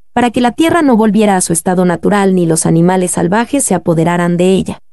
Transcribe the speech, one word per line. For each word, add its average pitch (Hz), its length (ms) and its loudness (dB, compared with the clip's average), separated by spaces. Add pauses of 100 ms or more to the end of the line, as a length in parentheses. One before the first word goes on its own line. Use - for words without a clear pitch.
(120)
para 240 180 0
que 247 120 -2
la 240 100 2
tierra 330 300 0
no 262 160 2
volviera 208 400 2
a 180 40 0
su 175 120 -2
estado 185 320 0
natural 190 500 0
ni 180 100 0
los 165 200 0
animales 175 460 0
salvajes 214 520 -2
se - 100 -2
apoderaran 175 640 0
de 180 160 2
ella. - 280 -4 (120)